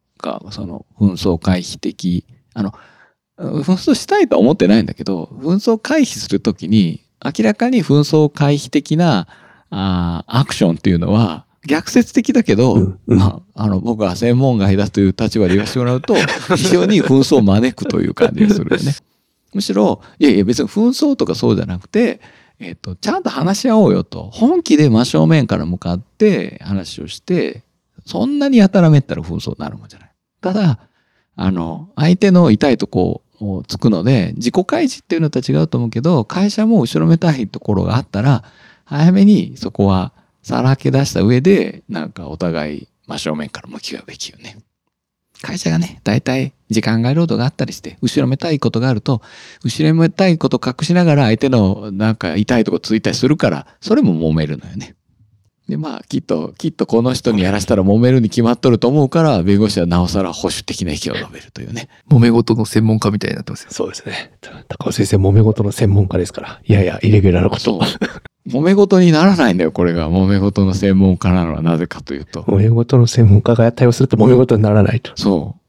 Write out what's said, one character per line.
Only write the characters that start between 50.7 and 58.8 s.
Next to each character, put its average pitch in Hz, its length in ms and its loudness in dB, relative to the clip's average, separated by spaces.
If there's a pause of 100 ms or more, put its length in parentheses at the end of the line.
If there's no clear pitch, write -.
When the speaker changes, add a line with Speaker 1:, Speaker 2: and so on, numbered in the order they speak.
Speaker 1:
し 175 80 0
な 180 120 4
が 151 100 4
ら 143 100 4
相 110 120 2
手 139 120 0
の 101 420 0
な 107 220 0
ん - 20 -4
か 82 200 -6
痛 113 240 0
い 110 60 4
と 95 60 -4
こ 87 80 0
つ - 160 -4
い 107 60 0
た 98 100 -2
り - 40 -4
す 127 120 -2
る 147 100 2
か 120 120 0
ら、 71 180 -6 (140)
そ - 140 0
れ 294 60 2
も 110 120 2
揉 80 220 0
め 78 100 0
る 73 120 -8
の - 120 -16
よ 92 60 -14
ね。 - 200 -14 (720)
で、 143 100 -6
ま 151 200 -8
あ、 - 120 -16
き - 80 -4
っ - 40 -6
と、 - 360 -6
き 160 120 -6
っ - 40 -14
と - 120 -4
こ 117 160 2
の 127 120 0
人 123 180 -4
に 104 100 0
や 92 100 0
ら 101 100 -2
し - 40 -6
た 113 120 0
ら 92 60 2
揉 101 140 4
め 123 140 4
る 131 80 4
に 110 80 0
決 117 160 -2
ま 117 80 2
っ 120 60 -2
と 135 120 0
る 117 100 2
と 120 100 0